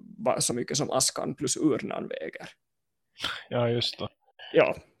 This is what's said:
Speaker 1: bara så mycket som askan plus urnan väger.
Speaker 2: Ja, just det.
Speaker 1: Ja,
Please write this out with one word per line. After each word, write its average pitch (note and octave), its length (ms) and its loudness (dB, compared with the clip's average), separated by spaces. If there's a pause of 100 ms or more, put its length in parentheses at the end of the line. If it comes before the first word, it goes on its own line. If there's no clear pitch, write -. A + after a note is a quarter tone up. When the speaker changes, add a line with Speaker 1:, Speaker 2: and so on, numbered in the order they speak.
Speaker 1:
bara - 400 -2
så - 140 0
mycket B2+ 220 -2
som C#3 140 0
askan - 440 0
plus C3+ 220 -2
urnan - 520 2
väger. - 400 -8 (1000)
Speaker 2:
Ja, A#2+ 220 2
just A#2+ 280 0
det. G#2+ 100 -6 (440)
Speaker 1:
Ja, - 220 6 (260)